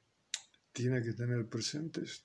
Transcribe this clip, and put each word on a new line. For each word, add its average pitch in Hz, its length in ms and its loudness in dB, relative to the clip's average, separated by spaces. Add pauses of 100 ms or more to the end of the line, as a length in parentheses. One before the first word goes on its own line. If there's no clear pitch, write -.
(720)
tiene 123 320 2
que 113 100 0
tener 120 360 0
presentes - 760 -2